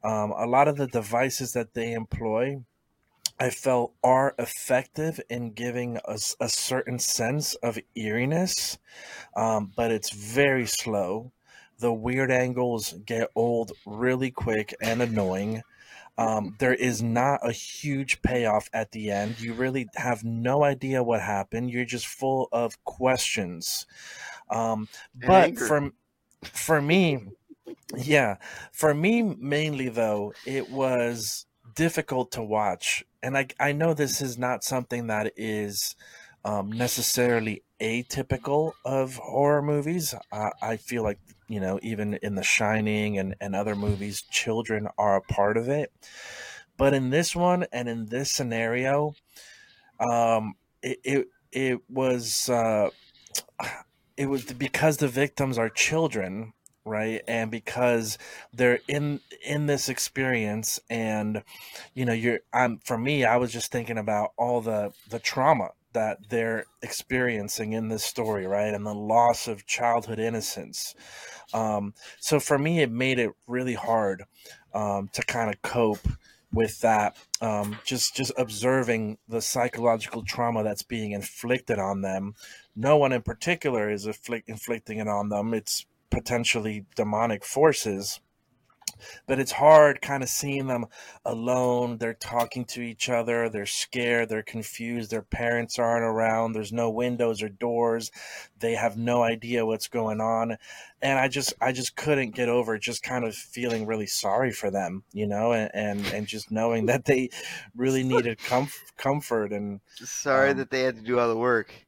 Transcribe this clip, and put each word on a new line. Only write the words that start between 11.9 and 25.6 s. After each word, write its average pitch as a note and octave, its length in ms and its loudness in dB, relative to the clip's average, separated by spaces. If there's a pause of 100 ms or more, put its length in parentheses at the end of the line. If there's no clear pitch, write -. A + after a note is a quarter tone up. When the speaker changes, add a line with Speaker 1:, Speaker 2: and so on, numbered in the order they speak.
Speaker 1:
weird B2+ 360 0
angles B2 640 0 (140)
get A2+ 280 -2
old A#2 380 2 (140)
really B2+ 440 0
quick A2 520 -2
and A2+ 180 2
annoying. A2 640 0 (560)
Um, A2 400 0
there B2+ 160 4
is A#2+ 280 0
not A#2+ 400 2
a A#2 100 -2
huge - 680 -6
payoff A2+ 540 2
at A2 180 -4
the G#2+ 180 -6
end. G#2+ 300 -2
You A2+ 140 -6
really C3 420 -2
have A#2+ 260 -2
no A#2 400 2
idea C3 400 2
what A#2 200 2
happened. G#2+ 480 -4
You're B2 160 -2
just A#2 200 -6
full C3+ 460 -2
of A#2 320 -2
questions. G#2 1000 -2 (640)
Um, A2 380 -2 (260)
Speaker 2:
And B2 120 -6
Speaker 1:
but F#3 180 10
Speaker 2:
anger. C3 220 0